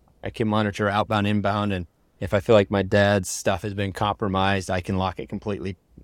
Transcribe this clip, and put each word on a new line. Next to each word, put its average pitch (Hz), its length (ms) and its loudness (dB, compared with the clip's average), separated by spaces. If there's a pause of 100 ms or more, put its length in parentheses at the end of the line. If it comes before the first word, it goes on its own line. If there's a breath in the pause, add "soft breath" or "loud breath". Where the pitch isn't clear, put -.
(240)
I - 60 -8
can 110 180 -4
monitor 107 420 0
outbound, 104 380 0
inbound, 104 460 0
and 90 120 -4 (340)
if 101 140 -4
I 104 60 2
feel 113 160 4
like 101 160 6
my 101 120 2
dad's 101 460 2
stuff - 340 -4
has 107 100 -8
been 98 180 -4
compromised, 98 800 0
I 92 80 0
can 95 180 -4
lock 92 220 -2
it - 80 -10
completely, 98 480 -8 (280)